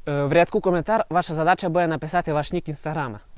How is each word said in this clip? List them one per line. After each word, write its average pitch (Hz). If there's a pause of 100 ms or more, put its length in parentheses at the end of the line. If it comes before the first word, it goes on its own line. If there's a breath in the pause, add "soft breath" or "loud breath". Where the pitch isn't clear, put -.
Е, 143
в 139
рядку 170
коментар 196
ваша 165
задача 170
буде 170
написати 160
ваш 147
нік 170
Інстаграма. 147 (180)